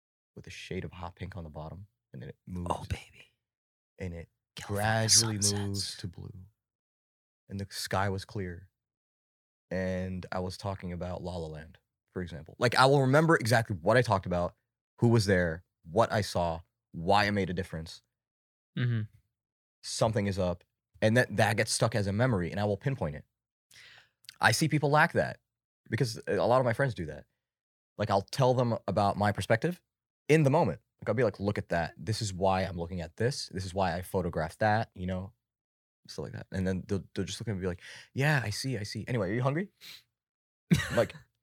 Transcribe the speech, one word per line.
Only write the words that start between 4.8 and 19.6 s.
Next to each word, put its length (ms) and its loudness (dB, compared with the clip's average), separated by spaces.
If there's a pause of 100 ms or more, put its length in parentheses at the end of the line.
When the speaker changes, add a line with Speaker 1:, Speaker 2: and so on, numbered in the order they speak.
Speaker 1:
gradually 440 4
Speaker 2:
sunsets. 260 -2
Speaker 1:
moves 360 -6
to 100 -10
blue. 260 -14 (1160)
And 100 -8
the 100 -8
sky 400 -2
was 160 -4
clear. 420 -10 (1040)
And 600 -4
I 80 -4
was 180 -6
talking 360 -8
about 300 -8
La 140 -8
La 100 -6
Land, 300 -14 (360)
for 80 -6
example. 380 -12
Like, 160 4
I 100 8
will 160 8
remember 340 6
exactly 460 2
what 160 4
I 40 8
talked 240 2
about, 300 -2 (440)
who 100 4
was 160 6
there, 380 2 (260)
what 220 2
I 100 2
saw, 400 -2 (300)
why 340 4
it 60 2
made 180 0
a 40 -4
difference. 480 -8 (760)
Speaker 2:
Mm-hmm. 240 0 (840)